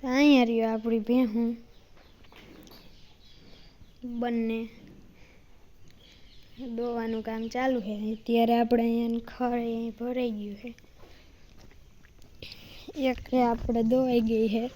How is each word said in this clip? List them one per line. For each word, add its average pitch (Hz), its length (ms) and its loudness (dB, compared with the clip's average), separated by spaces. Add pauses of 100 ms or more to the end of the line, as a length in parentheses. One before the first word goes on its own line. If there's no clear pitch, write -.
અહીંયા 262 400 8
રહ્યો 226 280 0
આપણી 226 260 0
ભેહું. 233 580 2 (2500)
બંને 226 500 -2 (2000)
દોવાનું 226 480 -4
કામ 226 260 -6
ચાલુ 254 320 0
છે. 208 120 -6 (180)
અત્યારે 233 480 2
આપણે 233 240 4
અહીંયા 233 360 0
ખડ 240 480 -4
એ 226 240 -6
ભરાઈ 247 400 -4
ગયું 208 260 -8
છે. 240 140 -16 (2500)
એક - 240 -6
આપણે 233 500 2
દોવાઈ 247 380 2
ગઈ 220 280 2
છે. 226 260 -2